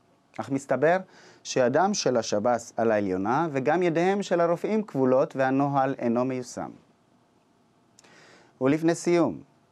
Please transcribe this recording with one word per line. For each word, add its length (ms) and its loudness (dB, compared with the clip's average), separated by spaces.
אך 120 -10
מסתבר 480 0
שידם 500 2
של 240 0
השב"ס 600 -2
על 140 2
העליונה 600 0
וגם 320 0
ידיהם 400 0
של 180 0
הרופאים 420 0
כבולות 520 2
והנוהל 600 0
אינו 280 0
מיושם. 460 -8
ולפני 340 2
סיום, 460 0